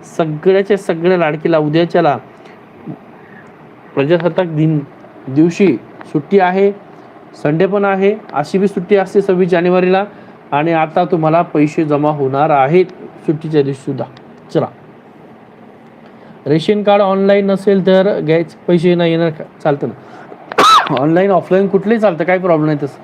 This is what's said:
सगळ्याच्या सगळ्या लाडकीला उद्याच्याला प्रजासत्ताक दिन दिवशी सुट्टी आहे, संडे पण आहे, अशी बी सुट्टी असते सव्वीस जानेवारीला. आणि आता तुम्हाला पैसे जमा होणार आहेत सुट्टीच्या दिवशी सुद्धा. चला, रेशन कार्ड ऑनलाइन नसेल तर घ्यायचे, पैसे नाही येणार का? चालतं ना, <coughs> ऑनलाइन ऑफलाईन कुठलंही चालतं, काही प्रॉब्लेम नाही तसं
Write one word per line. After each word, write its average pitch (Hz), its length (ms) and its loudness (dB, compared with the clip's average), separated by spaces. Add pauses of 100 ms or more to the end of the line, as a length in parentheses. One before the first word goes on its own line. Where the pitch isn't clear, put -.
(180)
सगळ्याच्या 185 600 0
सगळ्या 180 400 -2
लाडकीला 160 400 -2
उद्याच्याला 156 600 0 (1800)
प्रजासत्ताक 170 500 0
दिन 156 340 0 (480)
दिवशी 160 500 2 (280)
सुट्टी 165 340 -2
आहे, 190 320 2 (720)
संडे 160 220 0
पण 202 200 0
आहे, 196 300 0 (180)
अशी 147 240 -4
बी 196 100 2
सुट्टी 190 280 -2
असते 190 260 0
सव्वीस 185 280 0
जानेवारीला. 185 560 2 (460)
आणि 156 220 0
आता 160 320 0
तुम्हाला 160 360 0
पैसे 156 440 0
जमा 147 240 0
होणार 143 400 -2
आहेत 151 360 2 (400)
सुट्टीच्या 156 360 -2
दिवशी 139 200 -4
सुद्धा. 131 220 -8 (500)
चला, 127 140 -2 (1800)
रेशन 196 360 0
कार्ड 202 180 4
ऑनलाइन 196 460 2
नसेल 196 400 0
तर 190 320 2
घ्यायचे, 160 380 -2 (100)
पैसे 175 280 2
नाही 170 160 0
येणार 165 180 0
का? 160 140 -10 (200)
चालतं 143 240 -2
ना, 113 60 -8 (1000)
<coughs> 120 40 -2
ऑनलाइन 170 320 2
ऑफलाईन 185 360 2
कुठलंही 196 320 0
चालतं, 175 240 0
काही 185 160 0
प्रॉब्लेम 165 260 0
नाही 151 180 0
तसं - 200 -10